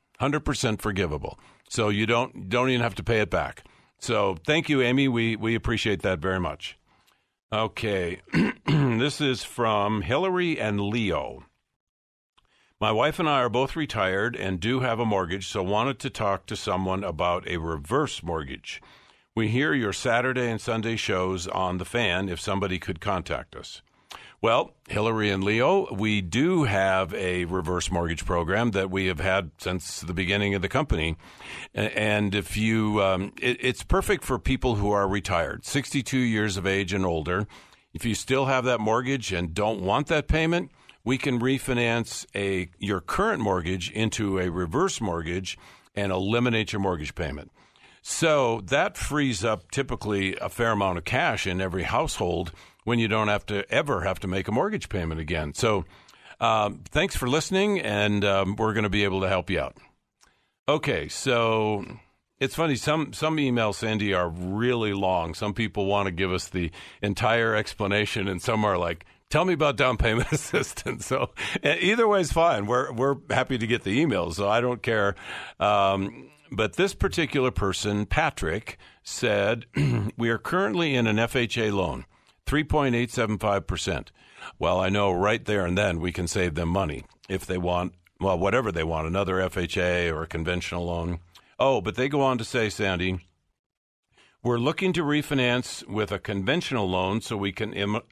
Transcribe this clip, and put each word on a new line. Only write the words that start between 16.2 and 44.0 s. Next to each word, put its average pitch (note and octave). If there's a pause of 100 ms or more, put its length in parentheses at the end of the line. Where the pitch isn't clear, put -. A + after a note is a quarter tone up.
to G#2+
someone F#2+
about F2
a F2
reverse E2
mortgage. D#2+ (540)
We A2
hear C#3
your A2
Saturday B2
and A2
Sunday A2+
shows F#2
on F#2
The F2
Fan G2
if F2
somebody F#2+
could F2
contact E2+
us." - (580)
Well, A2+ (140)
Hillary G#2+
and F#2+
Leo, A2+
we G#2
do C#3+
have F#2+
a F2+
reverse F2
mortgage E2+
program F#2+
that F#2+
we F#2+
have F2+
had F#2
since -
the E2+
beginning G2
of F#2+
the F#2
company. E2 (580)
A-, G#2
and G#2
if G#2
you, G#2+
um, F#2+
it, B2
it's B2+
perfect F#3+
for B2+
people B2
who G2+
are G2+
retired, F#2
sixty-two C3
years G#2+
of F#2
age G2
and F#2+
older. F2 (440)
If -
you A2+
still C3+
have C3
that B2
mortgage A#2+
and F2
don't G#2
want G#2+
that D3+
payment, D#3+ (340)
we C3
can B2
refinance A#2+
a, G2
your G2
current G#3
mortgage F#2
into G#2